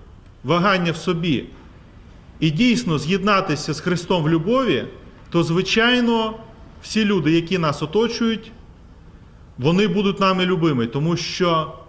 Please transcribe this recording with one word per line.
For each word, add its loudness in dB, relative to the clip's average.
вагання 2
в -8
собі -2
і 2
дійсно 2
з'єднатися 0
з -10
Христом 0
в 0
любові, 0
то, 2
звичайно, 2
всі -2
люди, 2
які 0
нас -2
оточують, -2
вони 2
будуть 0
нами 2
любими, 2
тому -2
що -2